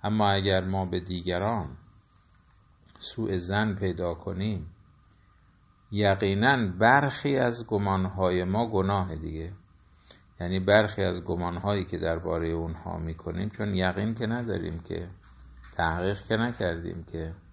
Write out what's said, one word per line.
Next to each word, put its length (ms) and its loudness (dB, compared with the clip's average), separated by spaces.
اما 260 4
اگر 360 4
ما 200 0
به 140 -2
دیگران 760 -2
سوء 380 -4
ظن 380 0
پیدا 380 -2
کنیم، 540 -4
یقیناً 880 4
برخی 580 4
از 300 0
گمانهای 760 2
ما 280 0
گناه 440 0
دیگه، 380 -8
یعنی 180 0
برخی 440 6
از 200 0
گمانهایی 600 -2
که 120 -6
دربارهٔ 520 -2
اونها 480 -6
می‌کنیم، 520 -6
چون 260 -4
یقین 380 0
که 120 -6
نداریم 540 -4
که، 300 -8
تحقیق 460 0
که 140 -2
نکردیم 680 -2
که 300 -8